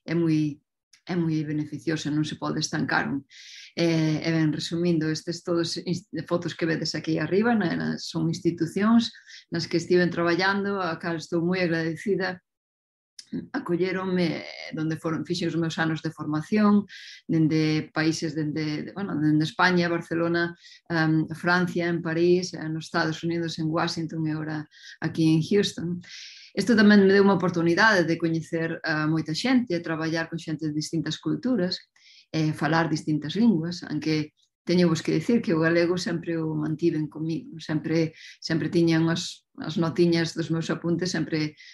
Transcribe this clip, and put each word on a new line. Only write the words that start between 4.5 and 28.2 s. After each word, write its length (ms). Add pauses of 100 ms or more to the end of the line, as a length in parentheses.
resumindo, 560
estes 320
todos 400
ins-, 240 (240)
fotos 240
que 80
vedes 320
aquí 240
arriba, 400
na, 160
na, 140 (100)
son 320
institucións 800 (400)
nas 160
que 160
estiven 320
traballando, 640
a 240
cal 160
estou 240
moi 160
agradecida. 800 (1120)
Acolléronme 960 (320)
donde 160
foron, 320
fixen 240
os 80
meus 240
anos 240
de 80
formación, 720 (400)
dende 640
países, 480
dende, 560
bueno, 240
dende 240
España, 480
Barcelona, 640 (320)
em, 480
Francia, 560
en 80
París, 560
eh, 160
nos 160
Estados 400
Unidos, 320
en 80
Washington 560
e 80
agora 400 (320)
aquí 320
en 80
Houston. 560 (560)
Isto 240
tamén 240
me 80
deu 160
unha 80
oportunidade 720
de 160